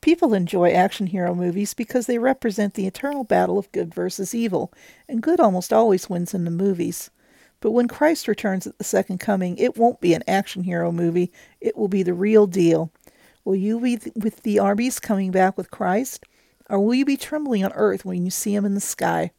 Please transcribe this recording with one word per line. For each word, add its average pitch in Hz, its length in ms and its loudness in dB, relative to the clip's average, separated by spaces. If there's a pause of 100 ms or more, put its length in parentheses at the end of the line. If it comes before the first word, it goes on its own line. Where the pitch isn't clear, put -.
People 320 320 4
enjoy 175 380 2
action 185 360 2
hero 180 260 -2
movies 180 400 -2
because 240 340 -4
they 240 100 0
represent 226 560 0
the 190 140 -4
eternal 277 360 -6
battle 185 340 2
of 202 140 -4
good 175 220 -4
versus 185 420 -6
evil, 226 380 -2 (340)
and 233 160 -4
good 349 160 2
almost 185 320 2
always 220 380 2
wins 175 240 -4
in 180 100 -2
the 170 80 -4
movies. 175 580 -4 (520)
But 220 100 0
when 240 160 2
Christ 302 400 0
returns 196 400 -2
at - 120 -16
the - 40 -6
second 190 360 -2
coming, 185 380 -2
it - 200 0
won't 233 240 2
be 175 120 4
an 160 140 -2
action 190 360 -2
hero 170 280 -2
movie. 170 400 0 (300)
It - 160 -2
will 214 100 -2
be 190 160 0
the 180 100 0
real 208 340 6
deal. 165 440 2 (540)
Will 190 100 0
you 208 240 -2
be 240 160 0
th-, 220 180 -10
with 214 300 -6
the 208 160 2
armies 208 400 0
coming 196 320 -2
back 185 260 2
with 180 140 -8
Christ, 208 540 -4 (440)
or 202 120 2
will 220 120 4
you 269 120 2
be 277 100 2
trembling 269 480 -2
on 196 120 0
earth 196 280 0
when 180 220 -2
you 185 40 -2
see - 240 -4
him 202 120 0
in 202 80 0
the 202 80 -2
sky? 170 580 -2